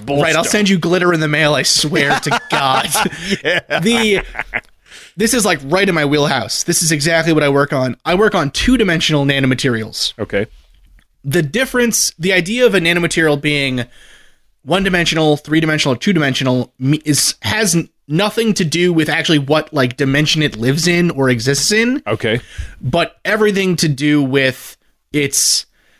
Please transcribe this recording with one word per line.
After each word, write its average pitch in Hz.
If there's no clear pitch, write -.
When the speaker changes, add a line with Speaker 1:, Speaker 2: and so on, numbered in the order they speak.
Speaker 1:
Right, 147
I'll 165
Speaker 2:
Bullstone." -
Speaker 1:
send 208
you 196
glitter 175
in 165
the 156
mail, 151
I 131
swear 143
to 226
Speaker 2:
<laughs> -
Speaker 1:
God. 135
Speaker 3:
Yeah. 160
Speaker 1:
The, 214
this 220
is, 240
like, 175
right 180
in 185
my 156
wheelhouse. 143
This -
is 160
exactly 165
what 156
I 143
work 139
on. 131
I 165
work 202
on 151
two-dimensional 165
nanomaterials. 127
Speaker 2:
Okay. 104
Speaker 1:
The 147
difference, 240
the 185
idea 196
of 208
a 196
nanomaterial 165
being 139
one-dimensional, 160
three-dimensional, 151
or -
two-dimensional 131
me-, 139
is, -
has 208
n-, 160
nothing 208
to 190
do 175
with 160
actually 156
what, 151
like, 131
dimension 147
it 147
lives 139
in 175
or 135
exists 127
in. 233
Speaker 2:
Okay. 110
Speaker 1:
But 160
everything 196
to 165
do 147
with 131
its, -